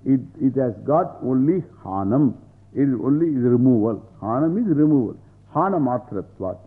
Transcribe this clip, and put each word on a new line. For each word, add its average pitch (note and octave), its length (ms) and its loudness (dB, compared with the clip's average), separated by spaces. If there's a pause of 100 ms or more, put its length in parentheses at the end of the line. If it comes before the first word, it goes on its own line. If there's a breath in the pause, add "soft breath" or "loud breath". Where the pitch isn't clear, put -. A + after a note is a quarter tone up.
It, C3+ 160 2 (220)
it B2+ 140 0
has B2+ 180 -2 (120)
got D3+ 380 0
only C3 400 0 (220)
hanam. G2 500 0 (400)
It C#3 140 0
is B2+ 120 -2
only D3+ 260 0
is C#3 140 -2
removal. A#2+ 600 2 (180)
Hanam C#3 360 0
is A#3 180 -2
removal. C#3+ 400 2 (380 soft breath)
Hana F3+ 260 0
matratvat. G#2+ 880 -6